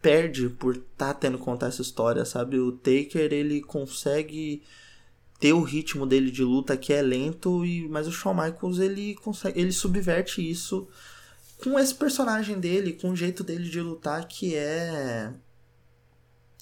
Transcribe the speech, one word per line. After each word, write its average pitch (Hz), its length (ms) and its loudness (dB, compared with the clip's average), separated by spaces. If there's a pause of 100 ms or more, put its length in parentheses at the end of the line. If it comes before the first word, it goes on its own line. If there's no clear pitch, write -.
perde 151 460 4
por 127 300 0
tá 135 360 -4
tendo 131 240 -2
que 127 60 -10
contar 123 240 -2
essa 127 140 -6
história, 117 420 0
sabe? 127 340 -2
O 123 140 2
Taker, 143 640 2
ele 147 260 0
consegue 147 1040 -4 (800)
ter 143 100 8
o 170 100 8
ritmo 143 440 -2
dele 131 260 4
de 127 100 -2
luta 131 360 2
que 143 160 0
é 143 80 4
lento, 160 640 0
e, 170 240 -2
mas 151 180 -2
o 170 60 -4
Shawn 190 200 -2
Michaels, 175 460 -2
ele 196 360 0
consegue, 202 440 -4
ele 180 140 2
subverte 180 760 0
isso 180 380 -4 (760)
com 269 160 2
esse 269 160 4
personagem 220 640 0
dele, 175 340 0
com 185 180 -2
o 185 40 0
jeito 180 260 -2
dele 170 280 -4
de 165 120 -4
lutar 165 460 -4
que 175 280 -4
é, 147 800 -2 (1300)